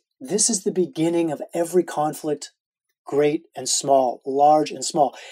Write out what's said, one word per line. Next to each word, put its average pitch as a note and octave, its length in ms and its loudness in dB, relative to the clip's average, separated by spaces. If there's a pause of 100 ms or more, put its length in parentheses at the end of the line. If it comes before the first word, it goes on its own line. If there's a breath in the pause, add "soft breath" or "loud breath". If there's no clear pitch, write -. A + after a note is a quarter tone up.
(200)
this D3+ 300 -2
is G#3 140 -4
the G3+ 80 -2
beginning E3+ 600 -2
of C#3 100 -6 (120)
every E3+ 300 0
conflict, - 680 -4 (540)
great D3 380 0 (120)
and C3 120 -10
small, C3+ 580 2
large D3 440 4
and - 160 -10
small. C#3+ 300 0 (160 loud breath)